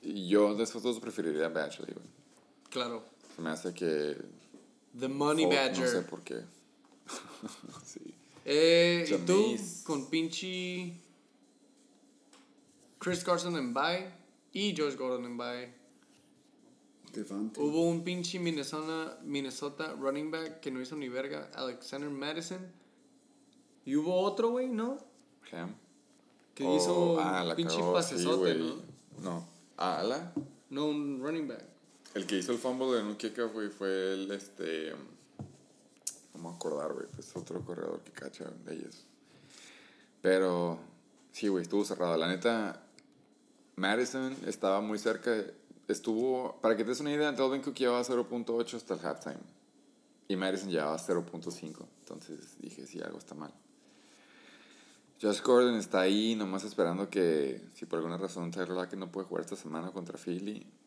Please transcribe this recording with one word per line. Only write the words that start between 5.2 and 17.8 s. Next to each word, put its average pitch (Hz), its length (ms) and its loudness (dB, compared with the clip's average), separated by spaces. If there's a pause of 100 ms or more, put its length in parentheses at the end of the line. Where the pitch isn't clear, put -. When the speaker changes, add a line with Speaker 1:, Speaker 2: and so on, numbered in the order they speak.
Speaker 1:
Folk, 143 120 6
Speaker 2:
Badger. 131 280 2
Speaker 1:
no - 20 4
sé 117 160 2
por - 200 -10
qué. 58 180 -8
<laughs> - 1400 -16
Sí. - 160 -14 (440)
Speaker 2:
Eh, 170 640 8
¿y - 60 2 (120)
tú? 180 160 8
Speaker 1:
Jameis. 220 440 0
Speaker 2:
Con 139 240 0
pinche 180 920 -2 (2000)
Chris 175 240 -2
Carson 175 340 2
en 127 160 -2
bye 170 380 2 (420)
y 196 240 0
Josh 143 200 0
Gordon 127 300 -2
en 120 100 -8
bye. 123 360 -6 (1400)
Speaker 3:
Devante. 107 480 -6
Speaker 2:
Hubo 156 280 4